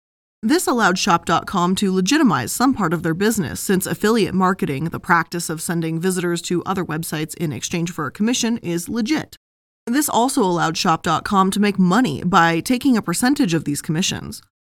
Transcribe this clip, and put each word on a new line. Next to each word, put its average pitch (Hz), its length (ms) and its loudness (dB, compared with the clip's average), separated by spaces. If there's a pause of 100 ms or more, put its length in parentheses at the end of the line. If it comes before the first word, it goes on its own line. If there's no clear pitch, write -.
(420)
This 311 260 2
allowed 220 300 2
Shop - 280 -2
dot 170 220 0
com 180 280 0
to 190 180 0
legitimize 185 600 2
some 254 200 2
part 165 200 -2
of 165 100 -2
their 165 100 0
business, 202 460 -2
since 190 260 0
affiliate 214 480 0
marketing, 185 520 0
the 165 120 -6
practice 170 520 -2
of 160 120 -6
sending 165 380 -4
visitors 175 440 -2
to 175 200 -2
other 185 220 -4
websites 156 500 -6
in 165 160 -4
exchange 170 400 -4
for 156 140 -6
a 123 60 -6
commission, 233 480 0
is 170 280 -4
legit. 233 480 -4 (500)
This 277 220 0
also 254 340 2
allowed 165 360 2
Shop 165 260 0
dot - 220 0
com 190 260 4
to 196 80 0
make 202 180 2
money 185 460 2
by 165 380 4
taking 254 340 2
a 202 60 2
percentage 240 520 0
of 160 120 0
these 143 160 -4
commissions. 156 600 -4 (240)